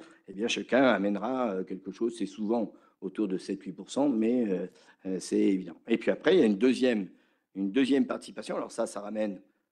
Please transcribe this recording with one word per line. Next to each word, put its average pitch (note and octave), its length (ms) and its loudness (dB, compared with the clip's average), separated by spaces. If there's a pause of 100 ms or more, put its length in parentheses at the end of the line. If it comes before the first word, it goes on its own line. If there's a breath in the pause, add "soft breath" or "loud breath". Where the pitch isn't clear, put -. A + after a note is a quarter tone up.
(260 loud breath)
eh G2 60 -14
bien, G#2+ 160 -2
chacun A#2 340 0
amènera, G#2+ 720 0
euh, F#2 100 -4
quelque F#2+ 300 -10
chose. A#2 260 -4
C'est G2 80 -4
souvent G#2+ 460 -2 (280 soft breath)
autour G2 280 -2
de F#2 100 -2
sept, - 240 -8
huit F#2 100 -10
pour F#2 200 -14
cent, C#3+ 160 0
mais, A2+ 420 0
euh, F#2 160 -2 (400 soft breath)
euh, F#2 140 -4
c'est - 180 -2
évident. F#2+ 480 0
Et A#2 120 2
puis - 120 0
après, D3+ 240 4
il F3+ 60 8
y - 20 8
a A#2 40 6
une G2+ 120 2
deuxième, A#2 500 2 (460 soft breath)
une G2 160 -4
deuxième C3 360 2
participation. - 500 -8
Alors A#2+ 160 -6
ça, A2+ 160 -2
ça - 120 -10
ramène, G#2 400 -4 (320)